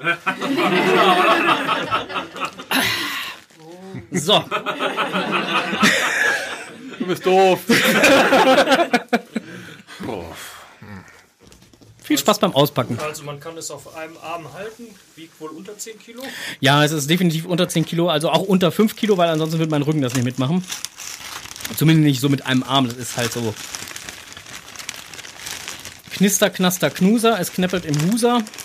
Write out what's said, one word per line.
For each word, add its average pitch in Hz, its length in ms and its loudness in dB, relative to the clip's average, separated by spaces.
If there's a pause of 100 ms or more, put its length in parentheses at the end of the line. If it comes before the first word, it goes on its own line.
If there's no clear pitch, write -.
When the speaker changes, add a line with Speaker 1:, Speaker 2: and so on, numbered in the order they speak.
Speaker 1:
<laughs> - 40 -2 (4000)
So. 165 320 2 (2500)
Speaker 2:
Du 180 60 -4
bist 180 200 -4
doof. 185 400 6
<laughs> - 2500 2
Boah. 92 200 -6 (1800)
Speaker 1:
Viel 302 140 0
Spaß 208 220 2
beim 190 140 2
Auspacken. 127 460 2
Speaker 3:
Also 151 240 -6
man 143 160 -12
kann 165 180 -14
es 156 140 -10
auf - 240 -16
einem 160 220 -14
Arm 160 360 -10
halten, 220 300 -14 (320)
wiegt 160 240 -20
wohl 156 120 -12
unter 202 260 -16
zehn 220 220 -16
Kilo? 240 240 -18 (360)
Speaker 1:
Ja, 143 240 6
es 147 80 2
ist 143 180 -4
definitiv 170 360 2
unter 175 240 0
zehn 160 160 0
Kilo, 170 240 0
also 156 220 0
auch 160 100 4
unter 190 300 2
fünf 214 240 2
Kilo, 208 220 2
weil 170 120 4
ansonsten 160 300 0
wird 160 100 0
mein 147 140 0
Rücken 151 180 0
das 127 140 -2
nicht 127 80 0
mitmachen. 131 400 0 (1120)
Zumindest 156 280 6
nicht 135 160 4
so 139 80 2
mit 135 180 0
einem 127 160 2
Arm, 131 240 2
das 120 100 -6
ist 123 200 -10
halt 120 140 -2
so. 113 220 -4 (2500)
Knister, 196 380 2
Knaster, 180 400 0
Knuser, 214 500 4
es - 140 -4
knappert 190 320 -2
im 151 260 0
Huser. 240 280 4
Speaker 3:
Ja, 220 40 -2 (220)